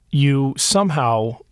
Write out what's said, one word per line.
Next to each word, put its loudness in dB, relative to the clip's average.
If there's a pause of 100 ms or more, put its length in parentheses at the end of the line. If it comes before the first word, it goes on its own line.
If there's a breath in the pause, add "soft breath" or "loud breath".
you 0
somehow 0 (140)